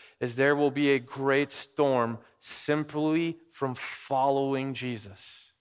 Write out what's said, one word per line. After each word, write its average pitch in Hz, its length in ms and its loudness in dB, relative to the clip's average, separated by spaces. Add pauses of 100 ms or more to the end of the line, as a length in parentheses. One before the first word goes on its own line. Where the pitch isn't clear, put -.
(200)
is 123 160 -4
there 139 200 4
will 143 140 4
be 139 200 2
a 135 80 6
great 135 540 0
storm 123 680 0 (220)
simply 156 960 -2 (120)
from 131 240 -4
following 135 1000 -2
Jesus. 113 880 -10